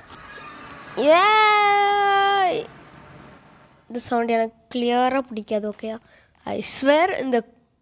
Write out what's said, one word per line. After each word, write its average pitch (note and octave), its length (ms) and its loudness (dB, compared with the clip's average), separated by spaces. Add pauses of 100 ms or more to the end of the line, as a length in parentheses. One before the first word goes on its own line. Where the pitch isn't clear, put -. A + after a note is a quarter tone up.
(960)
ஏய்! G4+ 1700 2 (1200)
இந்த A#3+ 120 -8
சவுண்டு A#3 340 -2
எனக்கு A3+ 460 -2
கிளியராக B3 420 2
பிடிக்காது, G#3+ 480 -6
ஓகேயா? A3 280 -10 (460)
I G3+ 200 -6 (180)
swear, D4+ 380 2
இந்த, A#3+ 240 0 (380)